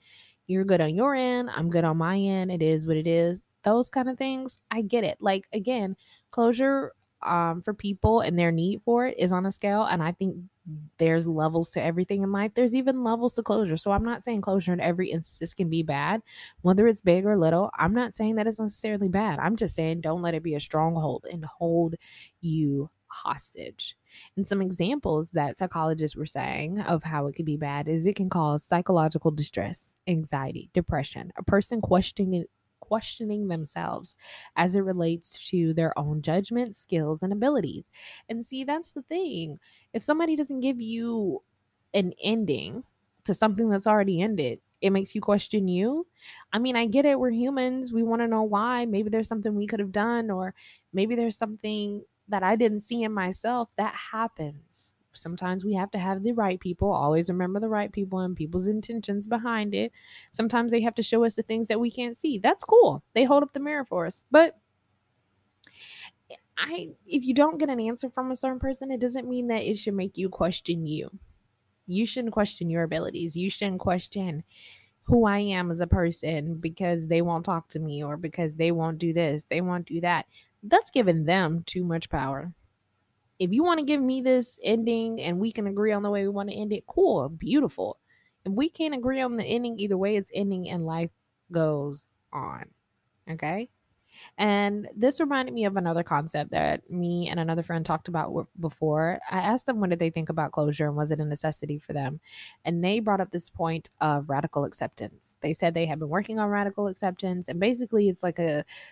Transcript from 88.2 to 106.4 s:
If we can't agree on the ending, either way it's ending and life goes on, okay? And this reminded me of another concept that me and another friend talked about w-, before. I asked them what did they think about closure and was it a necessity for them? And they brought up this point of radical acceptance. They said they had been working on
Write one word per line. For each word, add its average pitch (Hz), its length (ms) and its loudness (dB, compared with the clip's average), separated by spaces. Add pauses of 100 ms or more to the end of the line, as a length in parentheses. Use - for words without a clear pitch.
If 196 80 -4
we 269 160 0
can't 311 260 -4
agree 262 260 -2
on 240 160 -2
the 214 80 -2
ending, 233 360 -2
either 196 160 0
way 202 180 0
it's 202 180 -2
ending 190 380 -2
and 165 160 -4
life 165 240 -4 (400)
goes 147 560 -2 (260)
on, 67 340 -8 (640)
okay? 165 400 -6 (680)
And 202 580 2
this 247 260 2
reminded 262 340 -2
me 226 100 0
of 196 120 0
another 170 260 0
concept 151 480 -2
that 76 400 0
me 175 380 -2
and 175 120 -2
another 165 220 -2
friend 165 220 -4
talked 160 240 -2
about 165 180 -2
w-, - 200 -4 (140)
before. 160 580 0 (120)
I 185 80 -2
asked 208 280 0
them 233 140 0
what 185 100 2
did 170 80 0
they 165 120 0
think 165 180 -4
about 160 240 -2
closure 147 340 0
and 147 100 -2
was 151 140 0
it 151 80 -2
a 151 60 -2
necessity 147 540 -4
for 156 160 -10
them? 151 260 -4 (440)
And 170 200 0
they 208 160 2
brought 202 220 0
up - 100 -8
this 175 180 -6
point 165 380 -4 (120)
of 147 280 0
radical 143 360 -2
acceptance. - 760 -10
They 156 140 -2
said 170 180 0
they 165 140 0
had 156 120 -4
been 151 120 -6
working 208 280 -2
on 208 120 0